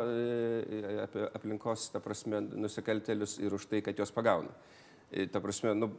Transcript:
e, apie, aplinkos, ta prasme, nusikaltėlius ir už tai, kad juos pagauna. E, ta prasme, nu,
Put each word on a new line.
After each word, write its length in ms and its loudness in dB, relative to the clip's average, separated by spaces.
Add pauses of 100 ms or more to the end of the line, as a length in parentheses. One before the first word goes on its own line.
e, 1000 0
apie, 260 -2
aplinkos, 640 -2
ta 80 -2
prasme, 420 -2
nusikaltėlius 960 0
ir 140 0
už 140 -4
tai, 160 2
kad 160 -2
juos 120 0
pagauna. 440 2 (560)
E, 160 2
ta 160 0
prasme, 320 2
nu, 240 2